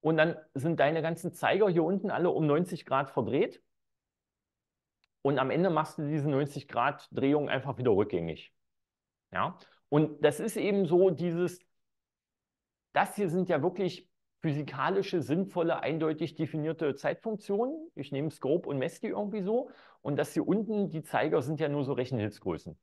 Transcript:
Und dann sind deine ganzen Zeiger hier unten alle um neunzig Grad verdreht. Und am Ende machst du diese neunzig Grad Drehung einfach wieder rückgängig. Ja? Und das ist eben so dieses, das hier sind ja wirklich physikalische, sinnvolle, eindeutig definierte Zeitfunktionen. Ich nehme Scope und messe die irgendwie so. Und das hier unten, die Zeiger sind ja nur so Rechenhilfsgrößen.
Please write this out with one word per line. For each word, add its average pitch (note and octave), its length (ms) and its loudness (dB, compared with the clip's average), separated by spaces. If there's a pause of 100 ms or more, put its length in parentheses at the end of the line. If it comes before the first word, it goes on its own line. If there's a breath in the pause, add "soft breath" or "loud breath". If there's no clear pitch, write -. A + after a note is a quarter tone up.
Und D#3 160 2
dann E3 180 4 (180)
sind D3 260 0
deine D#3 220 4
ganzen E3 300 -4
Zeiger F#3 380 2
hier E3 160 2
unten F#3+ 260 -2
alle D3 180 2
um - 160 0
neunzig D#3 400 0
Grad C3+ 240 0
verdreht. C3 540 -2 (1600)
Und C3+ 160 2
am C3 120 2
Ende E3+ 180 2
machst D#3+ 300 -2
du D3 80 -4
diese D3+ 220 0
neunzig C#3+ 380 -2
Grad C3+ 440 -2
Drehung D3 360 2
einfach C3 300 -4
wieder B2+ 140 4
rückgängig. E2+ 640 0 (760)
Ja? A2+ 260 -2 (320 soft breath)
Und D3+ 340 2
das D3+ 160 6
ist A3+ 180 -4
eben G3 280 2
so F3+ 260 6
dieses, F3 480 -2 (1300)
das F#3 220 2
hier G3+ 140 0
sind F3+ 180 0
ja D#3+ 140 2
wirklich F3+ 480 -2 (320)
physikalische, D3+ 800 -2
sinnvolle, E3 580 0
eindeutig D#3 560 -2
definierte D#3 580 -2
Zeitfunktionen. A3 1000 -4
Ich - 160 -10
nehme D3 200 -2
Scope D#3+ 360 -2
und C#3 120 -4
messe D3+ 220 -4
die A3+ 60 -6
irgendwie G#3 360 -4
so. A3 260 -2 (320 loud breath)
Und C#3+ 160 -2
das D3+ 160 -2
hier - 140 0
unten, G3+ 420 0
die D3+ 140 -6
Zeiger D3 380 2
sind C#3+ 180 -4
ja D3+ 100 0
nur C#3+ 140 0
so C3 100 -2
Rechenhilfsgrößen. G#2 880 -4